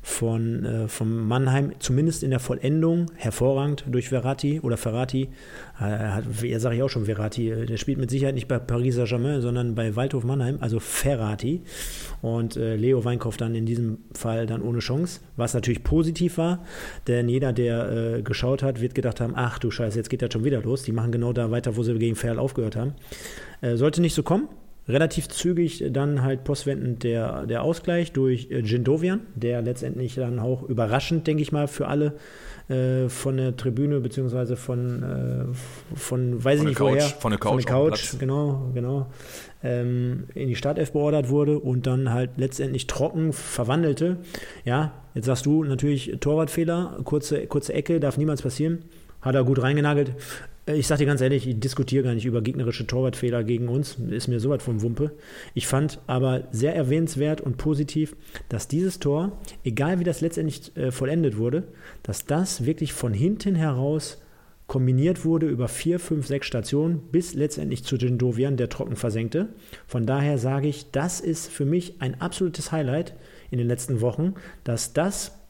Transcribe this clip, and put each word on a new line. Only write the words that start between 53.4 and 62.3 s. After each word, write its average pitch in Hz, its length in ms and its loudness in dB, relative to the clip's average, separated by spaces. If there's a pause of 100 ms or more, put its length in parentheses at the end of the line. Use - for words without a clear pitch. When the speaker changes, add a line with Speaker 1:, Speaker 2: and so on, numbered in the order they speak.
Speaker 1:
gegen 120 260 0
uns. 135 280 0 (140)
Ist 120 180 -2
mir 120 100 2
sowas 127 240 0
von 113 200 0
Wumpe. 123 300 0 (420)
Ich - 120 -2
fand 147 400 2
aber 127 440 2
sehr 135 260 2
erwähnenswert 151 640 2
und 127 160 -2
positiv, 151 600 0 (340)
dass 110 180 -4
dieses 180 300 0
Tor, 156 340 0 (320)
egal 139 340 2
wie 175 60 0
das 170 160 0
letztendlich, 160 560 -2
äh, 131 140 0
vollendet 135 480 2
wurde, 123 240 2 (400)
dass - 240 -6
das 151 400 0